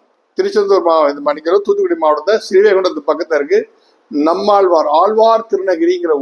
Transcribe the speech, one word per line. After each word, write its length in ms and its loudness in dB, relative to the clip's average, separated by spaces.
திருச்செந்தூர் 520 0
மாவ-, 200 4
இது 120 -6
மன்னிக்கிறோம், 440 -2
தூத்துக்குடி 340 -2
மாவட்டத்தை 360 0
ஸ்ரீவைகுண்டத்து 640 2
பக்கத்துல 320 -2
இருக்கு 200 0
நம்மாழ்வார், 800 0
ஆழ்வார் 580 2
திருநகிரிங்கிற 720 -2